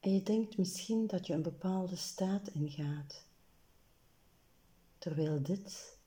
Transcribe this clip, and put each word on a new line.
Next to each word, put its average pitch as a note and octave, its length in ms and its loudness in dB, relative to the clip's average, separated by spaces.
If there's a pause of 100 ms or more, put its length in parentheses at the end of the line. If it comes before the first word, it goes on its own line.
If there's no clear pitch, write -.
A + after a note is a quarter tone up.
En F#3+ 80 6
je F#3+ 100 6
denkt G#3+ 340 2
misschien A3 500 2
dat F#3+ 200 -2
je E3+ 60 2
een D#3 80 2
bepaalde F#3 540 0
staat G3 520 -2
ingaat, D3 800 -4 (1700)
terwijl D3+ 460 0
dit F#3+ 640 -6